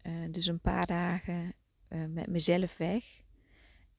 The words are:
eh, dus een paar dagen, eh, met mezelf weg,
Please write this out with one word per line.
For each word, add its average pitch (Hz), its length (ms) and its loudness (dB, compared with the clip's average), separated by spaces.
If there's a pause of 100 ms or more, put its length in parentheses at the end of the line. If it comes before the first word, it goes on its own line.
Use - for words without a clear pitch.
eh, 165 120 -8 (180)
dus 170 160 -4
een 170 120 -2
paar - 260 2
dagen, 175 680 -2 (340)
eh, 160 220 -4
met 165 180 -4
mezelf 175 500 4
weg, 180 440 -2 (760)